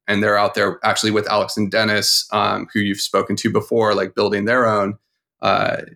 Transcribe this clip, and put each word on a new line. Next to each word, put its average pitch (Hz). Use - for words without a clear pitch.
and 101
they're 104
out 101
there 98
actually 110
with 104
Alex 101
and 104
Dennis, 107
um, 101
who 113
you've 101
spoken -
to 110
before, 107
like, 95
building 101
their 120
own, 104
uh, 98